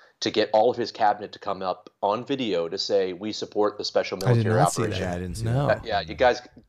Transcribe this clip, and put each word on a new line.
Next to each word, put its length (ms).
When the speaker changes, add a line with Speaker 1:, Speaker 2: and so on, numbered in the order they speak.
Speaker 1:
to 100
get 220
all 180
of 60
his 160
cabinet 400
to 60
come 240
up 280
on 220
video 440
to 100
say, 340
"We 200
support 440
the 80
special 340
Speaker 2:
I 20
did 260
Speaker 1:
military 80
Speaker 2:
not 180
see 100
Speaker 1:
operation." 200
Speaker 2:
that. 80
Speaker 3:
Yeah, 40
I 40
didn't 180
see 80
Speaker 2:
No. 220
Speaker 3:
that. 120
Speaker 1:
Uh, 60
yeah, 160
you 140
guys 260
g-, 80